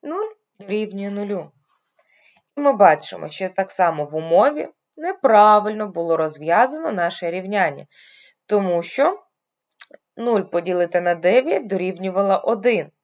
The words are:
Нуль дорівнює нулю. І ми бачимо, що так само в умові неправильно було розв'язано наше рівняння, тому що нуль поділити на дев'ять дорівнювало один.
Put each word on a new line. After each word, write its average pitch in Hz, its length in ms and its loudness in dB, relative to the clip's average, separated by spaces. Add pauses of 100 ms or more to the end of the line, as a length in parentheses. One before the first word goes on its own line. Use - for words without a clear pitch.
Нуль 392 300 -8 (280)
дорівнює 202 500 -6
нулю. 202 420 -8 (1040)
І 285 40 -6
ми 285 120 4
бачимо, 165 560 2
що 185 200 -8
так 190 220 -6
само 160 340 0
в 147 100 -12
умові 196 520 2 (300)
неправильно 214 920 4
було 170 300 -2
розв'язано 175 760 0
наше 180 400 -4
рівняння, 185 560 -4 (580)
тому 185 380 0
що 320 400 -2 (960)
нуль 226 240 0
поділити 175 600 -2
на 175 140 0
дев'ять 247 520 2
дорівнювало 190 760 -2
один. 214 480 0 (120)